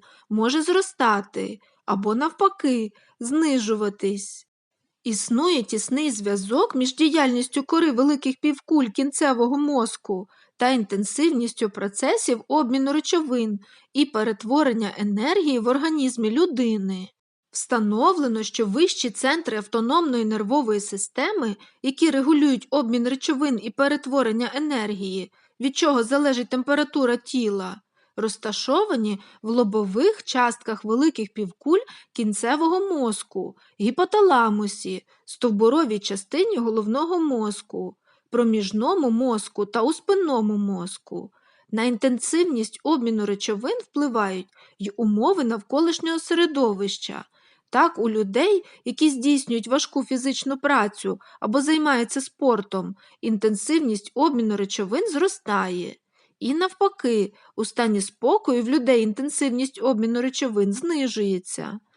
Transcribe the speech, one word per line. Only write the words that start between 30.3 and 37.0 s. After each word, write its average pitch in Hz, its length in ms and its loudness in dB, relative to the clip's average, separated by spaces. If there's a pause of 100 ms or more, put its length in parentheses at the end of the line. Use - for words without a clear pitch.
великих 226 500 0
півкуль 220 460 0 (340)
кінцевого 277 640 0
мозку, 254 760 -4 (260)
гіпоталамусі, 233 1200 2 (220)
стовбуровій 226 760 2
частині 311 580 -2
головного 233 640 0